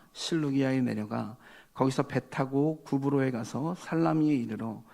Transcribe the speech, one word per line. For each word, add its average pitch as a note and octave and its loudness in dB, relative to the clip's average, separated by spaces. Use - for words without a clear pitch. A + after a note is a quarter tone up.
실루기아에 C3+ 0
내려가 A2+ -2
거기서 C3 2
배 - -2
타고 C#3+ 0
구브로에 C#3 2
가서 B2 -4
살라미에 D#3 2
이르러 A2+ -4